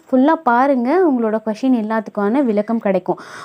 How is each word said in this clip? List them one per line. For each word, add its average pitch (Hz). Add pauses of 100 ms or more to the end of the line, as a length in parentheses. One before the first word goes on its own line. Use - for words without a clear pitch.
(100)
ஃபுல்லா 262
பாருங்க, 269
உங்களோட 220
கொஷின் 247
எல்லாத்துக்கான 220
விளக்கம் 220
கிடைக்கும். 185 (260)